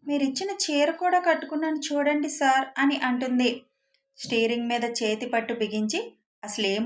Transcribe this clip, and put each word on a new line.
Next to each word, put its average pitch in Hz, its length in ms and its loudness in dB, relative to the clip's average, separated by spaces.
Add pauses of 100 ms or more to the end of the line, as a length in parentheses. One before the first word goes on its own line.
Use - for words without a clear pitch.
మీరిచ్చిన 285 500 -2
చీర 302 360 2
కూడా 359 280 2
కట్టుకున్నాను 311 600 0
చూడండి 294 500 0
సార్" 269 360 2 (120)
అని 277 240 4
అంటుంది. 247 480 2 (680)
స్టీరింగ్ 233 500 0
మీద 240 220 0
చేతి 214 340 -2
పట్టు 233 280 -2
బిగించి, 214 460 -2 (440)
"అసలేం 208 420 -2